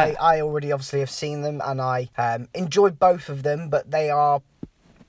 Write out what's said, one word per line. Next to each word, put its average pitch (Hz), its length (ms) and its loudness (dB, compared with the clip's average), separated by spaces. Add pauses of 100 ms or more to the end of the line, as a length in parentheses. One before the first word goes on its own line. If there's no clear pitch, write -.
(200)
I, 160 160 4
I 156 60 0
already 151 300 -2
obviously 139 280 -4
have 135 100 -4
seen 147 320 -8
them, 147 220 -6
and 131 160 -4
I, 127 360 -2
um, 120 380 -2
enjoyed 180 460 2
both 180 280 4
of 139 140 -8
them, 147 260 -2
but 143 220 -2
they 156 200 0
are, 143 300 2 (680)